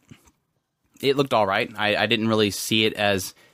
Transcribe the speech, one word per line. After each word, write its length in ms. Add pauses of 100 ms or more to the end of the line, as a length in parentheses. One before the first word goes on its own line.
(1040)
it 140
looked 180
all 120
right. 300
I, 200
I 100
didn't 220
really 240
see 320
it 100
as, 400 (200)